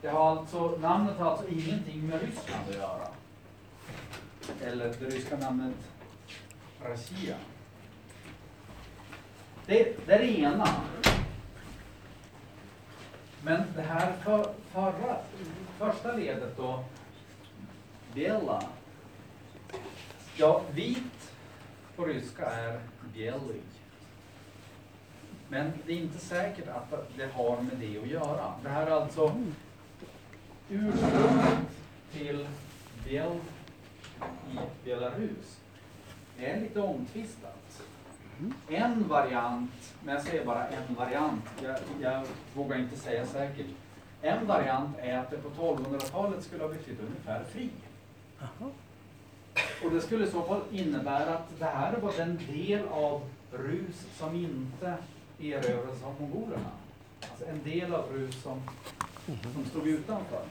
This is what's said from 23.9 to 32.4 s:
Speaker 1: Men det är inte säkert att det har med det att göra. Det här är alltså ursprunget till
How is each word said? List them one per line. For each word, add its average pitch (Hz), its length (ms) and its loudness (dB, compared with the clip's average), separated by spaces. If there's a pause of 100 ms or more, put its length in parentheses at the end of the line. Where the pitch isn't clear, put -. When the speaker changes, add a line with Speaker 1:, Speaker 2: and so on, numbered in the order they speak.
Speaker 1:
Men 147 220 0 (140)
det 170 60 -2
är 170 40 0
inte 160 220 -4
säkert - 500 -2
att - 260 -4 (220)
det 131 180 -4
har 120 280 4
med 127 180 -2
det 107 180 -4
att 113 100 -4
göra. 147 440 0 (100)
Det 143 60 -4
här 151 180 2
är 160 40 4
alltså 160 540 6 (1200)
ursprunget 214 920 8 (540)
till 143 340 -2 (580)